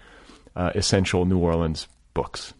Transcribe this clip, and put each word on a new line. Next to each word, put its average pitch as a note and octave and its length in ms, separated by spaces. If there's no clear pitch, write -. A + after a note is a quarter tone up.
uh, F2 200
essential F#2+ 500
New F#2 140
Orleans E2+ 500
books. - 480